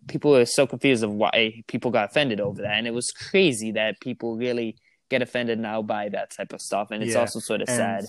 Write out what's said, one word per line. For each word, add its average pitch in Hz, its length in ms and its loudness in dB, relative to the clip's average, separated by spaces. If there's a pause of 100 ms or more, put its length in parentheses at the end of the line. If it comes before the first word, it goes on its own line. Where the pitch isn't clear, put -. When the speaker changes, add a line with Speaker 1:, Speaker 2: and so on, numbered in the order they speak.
Speaker 1:
people 147 280 4
are 123 100 8
so 135 220 4
confused 131 360 2
of 107 80 0
why 110 560 2
people 123 240 -2
got 107 180 2
offended 131 320 0
over 101 220 -4
that. 104 140 -4
And 113 100 -2
it 117 60 -2
was 120 180 -4
crazy 127 600 2
that 107 280 -2
people 117 360 -6
really 120 400 -2 (320)
get 127 120 2
offended 120 380 -2
now 110 220 -4
by 107 280 -4
that 101 220 -6
type - 200 -10
of 87 100 -12
stuff. 104 300 -4
And 107 100 -6
it's 113 120 -2
Speaker 2:
Yeah. 113 80 2
Speaker 1:
also 110 180 -4
sort 107 220 -2
of 104 80 -4
Speaker 2:
And 123 80 0
Speaker 1:
sad. 113 320 0